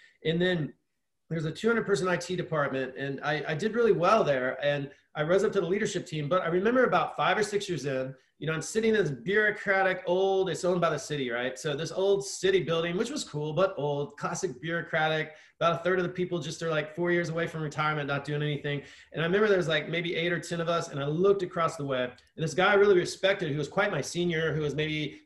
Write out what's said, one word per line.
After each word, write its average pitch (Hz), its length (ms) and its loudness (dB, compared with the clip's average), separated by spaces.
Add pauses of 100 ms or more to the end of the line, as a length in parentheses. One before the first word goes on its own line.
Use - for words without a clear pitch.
(240)
And 165 180 0
then 175 320 0 (560)
there's 160 160 -4
a 156 60 -4
two 214 160 -2
hundred 226 180 2
person 185 220 0
I 175 80 0
T 175 220 -4
department, 135 580 -2
and 139 260 -6
I, 151 280 -2
I 160 60 -2
did 208 200 -2
really 233 160 4
well 185 320 4
there. 131 400 0
And 143 260 -2 (240)
I 156 100 -2
rose 185 200 2
up 220 100 2
to 196 60 0
the 170 80 0
leadership 196 380 -2
team, 151 240 -4
but 180 120 8
I 165 60 8
remember 220 380 6
about 170 320 4
five 170 200 4
or 214 60 4
six 202 240 0
years 147 180 -2
in, 131 300 -2 (240)
you 147 80 -6
know, 160 60 0
I'm 156 80 -4
sitting 220 340 2
in 208 80 6
this 151 80 -2
bureaucratic 190 960 2
old, 190 420 2
it's 151 140 -4
owned 180 160 2
by 165 100 4
the 151 80 0
city, 143 320 -4
right? 123 300 -4
So 147 160 -4
this 156 160 -6
old 196 340 2
city 185 380 2
building, 165 320 -2
which 233 160 -2
was 294 140 -6
cool, 151 260 -6
but 190 260 2
old, 143 380 -4
classic 180 460 -6
bureaucratic. 160 720 -2 (260)
About 165 220 0
a - 20 -6
third 185 160 2
of 180 40 2
the 175 80 -2
people 175 280 -4
just 160 240 -8
are, 165 60 -2
like, 151 260 -4
four 175 160 0
years 170 160 2
away 165 180 -4
from 160 160 -6
retirement, 151 460 -2
not 143 160 -4
doing 147 180 -4
anything. 143 420 -4 (280)
And 143 100 -4
I 165 40 0
remember 202 240 2
there 196 80 4
was, 160 100 0
like, 151 220 -2
maybe 170 260 -4
eight 170 160 -2
or 165 80 -2
ten 170 220 -6
of 165 80 -4
us, 165 180 0
and 139 140 -8
I 143 60 -4
looked 190 360 2
across 165 320 -2
the 143 100 -8
way, 127 200 -2
and - 380 -10
this 156 100 -4
guy 185 180 4
I 208 40 6
really 202 220 6
respected, 180 540 0
who 143 60 -4
was 143 100 -4
quite 202 240 0
my 165 100 -2
senior, 165 520 -2
who 156 80 -2
was 139 140 -2
maybe 151 500 -4